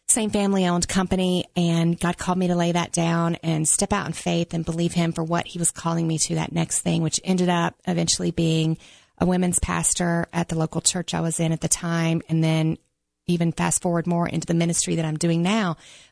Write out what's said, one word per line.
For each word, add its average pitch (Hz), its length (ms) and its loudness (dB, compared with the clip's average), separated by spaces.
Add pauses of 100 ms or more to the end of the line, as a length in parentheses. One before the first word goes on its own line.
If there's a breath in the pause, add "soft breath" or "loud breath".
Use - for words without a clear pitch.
same 220 220 2
family-owned 190 580 2
company, 185 580 0 (100)
and 170 440 2
God 175 180 -2
called 180 200 -2
me 180 100 2
to 175 80 2
lay 175 160 2
that 170 200 -2
down 170 440 0
and 160 320 -2
step - 260 0
out 202 120 0
in 165 80 -6
faith 170 400 -2
and 170 120 -4
believe 170 280 -2
him 170 180 0
for 160 120 -4
what 170 240 -2
he - 120 -10
was 170 120 0
calling 165 360 -2
me 160 120 0
to, - 160 -2
that 160 160 -2
next 165 300 -2
thing, 165 200 0
which 160 220 -2
ended 180 260 0
up 170 260 0 (120)
eventually 170 440 0
being 160 460 2 (400 loud breath)
a 170 80 2
women's 180 340 2
pastor 170 760 0
at 170 160 -2
the 160 80 -4
local 160 240 -2
church - 320 -2
I 170 80 -2
was 165 180 -2
in 165 120 2
at 165 100 -2
the 165 60 -2
time, 165 600 0
and 160 140 2
then 160 340 2 (480)
even 170 260 2
fast 170 300 -2
forward 170 240 0
more 170 220 0
into 160 180 -4
the - 80 0
ministry 170 420 0
that 165 100 0
I'm 156 120 -4
doing 165 240 2
now. 190 360 0 (340 loud breath)